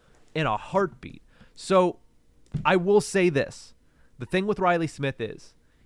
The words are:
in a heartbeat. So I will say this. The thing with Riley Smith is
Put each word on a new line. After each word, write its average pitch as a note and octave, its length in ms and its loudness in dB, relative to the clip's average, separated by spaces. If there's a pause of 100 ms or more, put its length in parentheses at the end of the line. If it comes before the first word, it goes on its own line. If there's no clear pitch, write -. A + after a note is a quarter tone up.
(360)
in D#3 100 -2
a A2 100 0
heartbeat. - 680 -4 (320)
So F#3 420 2 (680)
I E3 120 4
will F#3+ 260 4
say F#3 280 2
this. - 440 -4 (460)
The A#2+ 80 -10
thing F#3 200 -2
with G#3 120 -2
Riley F3 280 2
Smith C#3 320 -6
is - 340 -10 (320)